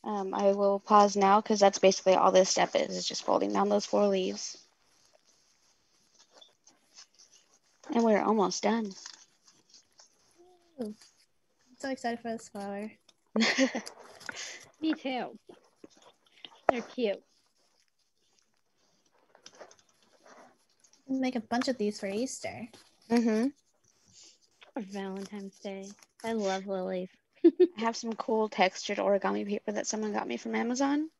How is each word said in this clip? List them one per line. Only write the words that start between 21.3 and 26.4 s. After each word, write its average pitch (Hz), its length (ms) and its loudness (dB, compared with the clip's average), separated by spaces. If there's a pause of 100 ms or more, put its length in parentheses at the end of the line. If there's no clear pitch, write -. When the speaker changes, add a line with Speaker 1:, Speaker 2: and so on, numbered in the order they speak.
Speaker 2:
a 226 40 -2
bunch 247 280 -2
of 247 100 -2
these 208 220 -2
for 208 80 -8
Easter. 214 600 -8 (420)
Speaker 1:
Mm-hmm. 233 380 2 (1300)
Speaker 3:
Or 240 60 -6
Valentine's 196 760 -10
Day. 196 280 -12 (380)
I 226 80 -4
love 190 340 -4